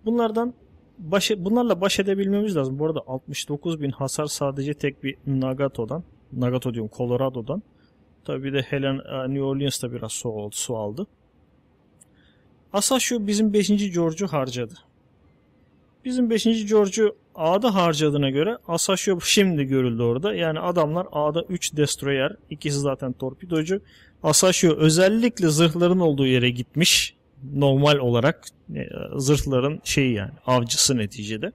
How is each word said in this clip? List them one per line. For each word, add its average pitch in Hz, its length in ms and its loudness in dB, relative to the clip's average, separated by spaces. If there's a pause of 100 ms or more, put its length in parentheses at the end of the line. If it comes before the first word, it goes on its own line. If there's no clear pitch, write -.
Bunlardan 233 500 0 (440)
baş 185 320 0
e-, 190 140 -2
bunlarla 220 360 2
baş 190 180 0
edebilmemiz 196 580 0
lazım. 135 220 -2
Bu 151 80 -2
arada 151 200 -4
altmış 131 420 -10
dokuz 151 320 -6
bin 139 100 -2
hasar 139 360 -4
sadece 139 480 -4
tek 143 300 -6
bir 135 120 -6 (100)
Nagato'dan. 135 800 -2 (280)
Nagato 123 420 -2
diyorum, 110 220 -6
Colorado'dan. 123 680 -2 (640)
Tabii 135 200 -6
bir 135 80 -6
de 139 100 0
Helen, 135 360 -2
e, 131 300 -8
New 139 140 -2
Orleans'ta 135 500 -4
biraz 117 200 -10
su - 160 -8
oldu, 107 260 -8
su - 220 -6
aldı. 110 300 -6 (1700)
Asashio 233 540 0
bizim 208 260 2
beşinci 208 380 2
George'u 170 380 -2
harcadı. 123 460 -4 (1300)
Bizim 254 260 0
beşinci 220 360 2
George'u 208 500 4 (200)
A'da 190 380 2
harcadığına 151 560 2
göre 165 280 0 (100)
Asashio 180 520 0
şimdi 180 440 2
görüldü 127 380 0
orada. 131 320 0
Yani 160 260 -2
adamlar 170 520 0
A'da 151 300 0
üç - 340 -6
Destroyer, 139 600 0 (140)
ikisi 147 280 -4
zaten 139 340 -4
torpidocu. 160 680 -4 (420)
Asashio 165 540 4
özellikle 190 720 4
zırhların 170 520 4
olduğu 143 260 4
yere 127 240 4
gitmiş. - 680 0 (380)
Normal 143 420 4
olarak, 123 500 2 (280)
e, 147 140 -8 (280)
zırhların 139 680 0
şeyi 131 300 0
yani, 104 160 -4 (160)
avcısı 127 500 2
neticede. 107 580 -6